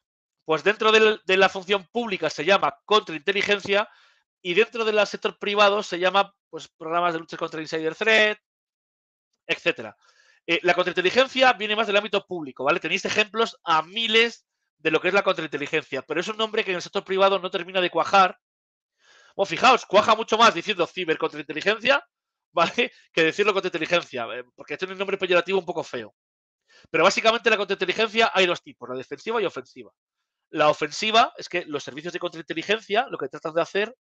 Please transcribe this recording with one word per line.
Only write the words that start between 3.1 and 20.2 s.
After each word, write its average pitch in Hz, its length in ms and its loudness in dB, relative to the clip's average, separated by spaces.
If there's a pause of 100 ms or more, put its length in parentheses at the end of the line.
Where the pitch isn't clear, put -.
y 175 140 -6
dentro 226 300 0
del 214 220 2
sector - 320 -8
privado 202 460 2
se 175 160 -6
llama, 185 340 0 (160)
pues, 156 160 -16
programas 170 460 -2
de 165 80 -6
lucha 165 160 -14
contra 160 240 -8
insider 160 340 -4
threat, 214 440 2 (1080)
etcétera. 151 500 -4 (480)
Eh, 170 200 0
la 175 100 4
contrainteligencia 202 800 2
viene 208 240 -2
más 220 100 -2
del 202 100 0
ámbito 208 300 -2
público, 147 380 -10
¿vale? 165 160 2
Tenéis 180 240 -4
ejemplos 214 580 -2
a 160 200 2
miles 226 640 0 (340)
de 160 120 -2
lo 156 100 2
que 170 60 -2
es 180 80 0
la 196 80 4
contrainteligencia, 151 800 -4
pero 147 160 -6
es 175 80 -4
un 214 100 -8
nombre 220 280 -2
que 190 80 -4
en 180 60 -2
el 160 40 -8
sector - 220 -6
privado 190 340 2
no 180 100 -6
termina 185 320 -4
de 175 100 0
cuajar. 180 500 2 (960)
Bueno, 190 100 0
fijaos, 214 400 2
cuaja 208 300 4
mucho 220 200 -2